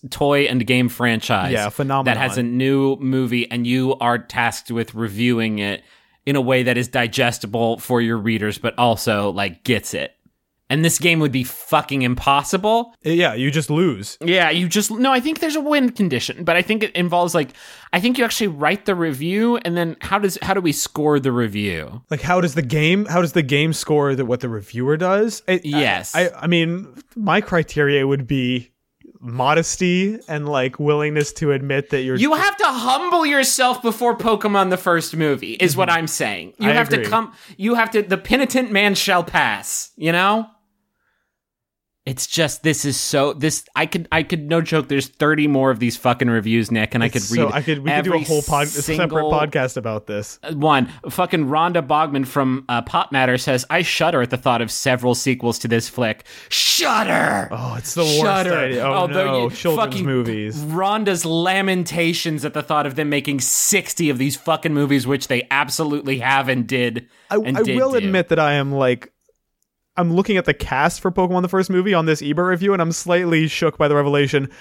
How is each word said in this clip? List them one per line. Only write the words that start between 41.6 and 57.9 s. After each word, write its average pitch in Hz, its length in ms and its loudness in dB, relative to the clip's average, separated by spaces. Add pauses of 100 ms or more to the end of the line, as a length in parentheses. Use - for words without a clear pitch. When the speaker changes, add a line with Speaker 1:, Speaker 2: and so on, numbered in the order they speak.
Speaker 1:
It's 127 220 -6
just, - 360 -2
this 151 200 0
is 143 160 -2
so, 143 320 0
this, 151 320 -2 (140)
I 156 80 2
could, 165 260 -6
I 160 120 2
could, 156 260 -4
no 165 100 2
joke, 160 300 -2
there's 139 180 0
thirty 151 400 2
more 135 240 4
of 113 80 -2
these 117 160 0
fucking 123 340 2
reviews, 113 400 2
Nick, 110 260 0
and 120 60 0
I 117 40 4
Speaker 2:
It's 117 80 0
Speaker 1:
could 120 80 -2
Speaker 2:
so, 113 240 0
Speaker 1:
read 139 80 0
Speaker 2:
I 151 80 0
could, 147 180 -2
we 139 120 -2
could 147 120 2
do 180 80 -2
a 170 40 4
Speaker 1:
every 160 100 0
Speaker 2:
whole 151 160 2
pod-, 147 260 0
separate 143 160 -6 (140)
Speaker 1:
single 156 340 0
Speaker 2:
podcast 147 460 0
about 110 280 -6
this. 104 380 -8
Speaker 1:
Uh, 151 100 -10
one, 143 380 2 (180)
fucking 175 360 0
Rhonda 165 420 0
Bogman 143 380 0
from, 131 420 -2
uh, 120 140 -2
Pop 135 320 -2
Matter 127 240 2
says, 127 320 0
"I 175 140 2
shudder 160 380 0
at 120 100 -2
the 123 60 0
thought 120 240 0
of 113 80 -4
several 123 460 0
sequels 120 440 -2
to 123 100 -4
this 117 180 0
flick." 113 380 -4 (240)
Shudder! - 1040 0
Speaker 2:
Oh, 117 260 -8
it's - 160 -8